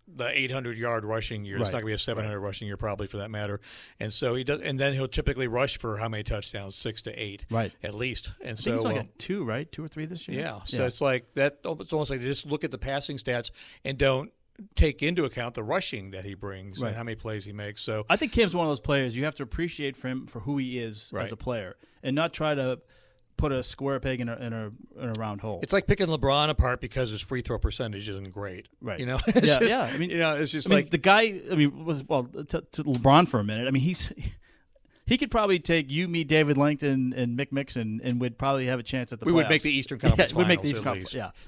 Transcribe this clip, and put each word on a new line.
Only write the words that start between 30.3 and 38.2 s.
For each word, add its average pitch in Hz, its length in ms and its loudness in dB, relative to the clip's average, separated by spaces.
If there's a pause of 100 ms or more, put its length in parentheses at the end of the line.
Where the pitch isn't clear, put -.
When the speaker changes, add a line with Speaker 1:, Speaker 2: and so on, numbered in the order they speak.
Speaker 1:
it's 151 160 0
just 151 160 -2
Speaker 2:
I - 20 6
mean, 156 100 8
Speaker 1:
like 147 100 -4
Speaker 2:
the 170 80 0
guy, 202 420 6 (100)
I 185 60 0
mean, 143 280 4
was, 151 200 -2
well, 139 200 2
to, 147 360 -6
to - 240 -8
LeBron 139 420 8
for 120 140 2
a 101 40 0
minute. 110 220 -2
I 131 60 0
mean, 135 100 4
he's, 170 300 0 (920)
he 254 120 6
could 269 120 0
probably 202 280 4
take 160 320 2
you, 165 160 0
me, 170 160 0
David 147 340 6
Langton, 135 600 4
and 120 200 0
Mick 139 140 -2
Mixon, 117 540 -4
and 120 160 0